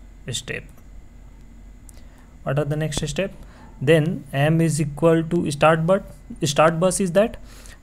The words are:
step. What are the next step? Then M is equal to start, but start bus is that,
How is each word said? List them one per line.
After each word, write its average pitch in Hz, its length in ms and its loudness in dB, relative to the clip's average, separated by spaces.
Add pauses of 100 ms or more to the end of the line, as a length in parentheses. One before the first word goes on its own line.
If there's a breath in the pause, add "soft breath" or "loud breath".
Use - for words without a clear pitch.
(300)
step. - 340 -10 (1800 loud breath)
What 139 160 -4
are 147 60 0
the 147 120 -4
next 156 300 -6
step? 185 260 -6 (480 loud breath)
Then 160 520 2
M 151 280 2
is 160 200 0
equal 165 440 2
to 170 260 -2
start, 160 360 4
but 196 180 2 (400)
start 165 360 2
bus 185 200 0
is 180 120 -2
that, 220 240 2 (460 loud breath)